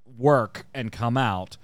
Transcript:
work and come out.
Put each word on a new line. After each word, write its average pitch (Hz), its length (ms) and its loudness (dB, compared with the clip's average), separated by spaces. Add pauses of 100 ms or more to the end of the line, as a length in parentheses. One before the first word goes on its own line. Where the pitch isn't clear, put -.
(180)
work 123 560 2
and 117 180 -6
come 120 260 -2
out. 98 460 -2